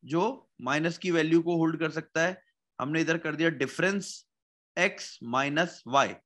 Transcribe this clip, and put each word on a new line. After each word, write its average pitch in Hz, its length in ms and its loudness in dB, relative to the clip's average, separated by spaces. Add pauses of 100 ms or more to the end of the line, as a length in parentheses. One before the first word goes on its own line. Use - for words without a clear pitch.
जो 175 480 -2 (120)
माइनस 151 360 -2
की 185 120 -4
वैल्यू 160 320 4
को 170 140 0
होल्ड 160 220 0
कर 156 120 -2
सकता 156 300 -4
है। 185 220 0 (360)
हमने 151 220 -2
इधर 165 180 2
कर 160 180 -4
दिया 165 140 2
डिफरेंस 160 720 -2 (520)
एक्स - 480 -4
माइनस 143 640 0
वाई। 135 280 2 (120)